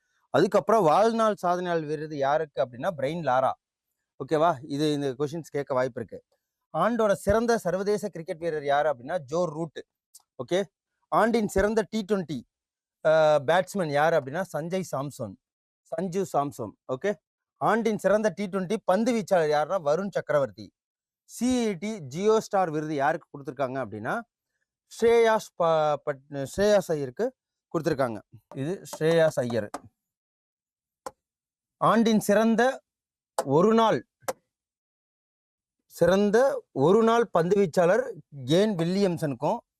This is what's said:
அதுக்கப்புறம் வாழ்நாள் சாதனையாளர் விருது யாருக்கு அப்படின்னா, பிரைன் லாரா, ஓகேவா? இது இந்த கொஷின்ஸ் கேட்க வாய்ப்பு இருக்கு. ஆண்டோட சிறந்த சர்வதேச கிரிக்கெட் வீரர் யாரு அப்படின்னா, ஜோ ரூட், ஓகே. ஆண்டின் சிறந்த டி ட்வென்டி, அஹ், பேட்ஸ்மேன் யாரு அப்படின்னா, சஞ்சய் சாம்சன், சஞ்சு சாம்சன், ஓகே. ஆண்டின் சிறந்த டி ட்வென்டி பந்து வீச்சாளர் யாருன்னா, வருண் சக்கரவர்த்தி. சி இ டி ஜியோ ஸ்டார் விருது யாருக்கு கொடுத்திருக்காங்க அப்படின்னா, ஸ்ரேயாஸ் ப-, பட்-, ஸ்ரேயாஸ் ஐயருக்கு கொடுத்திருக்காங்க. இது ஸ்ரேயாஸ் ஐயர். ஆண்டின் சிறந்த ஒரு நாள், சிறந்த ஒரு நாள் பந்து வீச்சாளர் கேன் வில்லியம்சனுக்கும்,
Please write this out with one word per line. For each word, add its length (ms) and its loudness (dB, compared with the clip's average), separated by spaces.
அதுக்கப்புறம் 540 2
வாழ்நாள் 580 4
சாதனையாளர் 440 -2
விருது 320 -8
யாருக்கு 440 0
அப்படின்னா, 360 -4
பிரைன் 260 -4
லாரா, 280 2
ஓகேவா? 420 0
இது 320 -2
இந்த 260 -2
கொஷின்ஸ் 320 -6
கேட்க 220 -6
வாய்ப்பு 280 -2
இருக்கு. 220 -14
ஆண்டோட 380 0
சிறந்த 460 2
சர்வதேச 520 -2
கிரிக்கெட் 280 -10
வீரர் 260 -4
யாரு 260 4
அப்படின்னா, 280 -4
ஜோ 280 -2
ரூட், 380 -8
ஓகே. 260 -2
ஆண்டின் 320 2
சிறந்த 420 0
டி 180 -6
ட்வென்டி, 320 -4
அஹ், 400 6
பேட்ஸ்மேன் 460 0
யாரு 240 2
அப்படின்னா, 280 -2
சஞ்சய் 380 -6
சாம்சன், 440 -8
சஞ்சு 420 -4
சாம்சன், 400 -4
ஓகே. 200 -2
ஆண்டின் 360 0
சிறந்த 380 0
டி 100 -6
ட்வென்டி 300 -4
பந்து 280 2
வீச்சாளர் 360 0
யாருன்னா, 320 0
வருண் 300 0
சக்கரவர்த்தி. 600 -4
சி 380 0
இ 100 -4
டி 220 -8
ஜியோ 400 0
ஸ்டார் 300 0
விருது 260 -4
யாருக்கு 320 -2
கொடுத்திருக்காங்க 500 -8
அப்படின்னா, 440 -8
ஸ்ரேயாஸ் 640 2
ப-, 400 2
பட்-, 500 -8
ஸ்ரேயாஸ் 460 2
ஐயருக்கு 340 -4
கொடுத்திருக்காங்க. 480 -2
இது 300 -8
ஸ்ரேயாஸ் 540 0
ஐயர். 300 -4
ஆண்டின் 420 4
சிறந்த 640 2
ஒரு 280 4
நாள், 340 2
சிறந்த 840 2
ஒரு 320 4
நாள் 280 4
பந்து 240 2
வீச்சாளர் 580 2
கேன் 300 2
வில்லியம்சனுக்கும், 800 -2